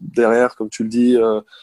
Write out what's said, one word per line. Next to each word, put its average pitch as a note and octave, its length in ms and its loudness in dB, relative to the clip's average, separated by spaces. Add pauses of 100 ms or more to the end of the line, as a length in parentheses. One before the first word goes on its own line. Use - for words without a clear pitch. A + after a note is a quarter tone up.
derrière, A#2+ 540 0
comme A2 140 -10
tu - 140 -8
le A2 60 -6
dis, A#2+ 260 2
euh, A2+ 260 0 (220)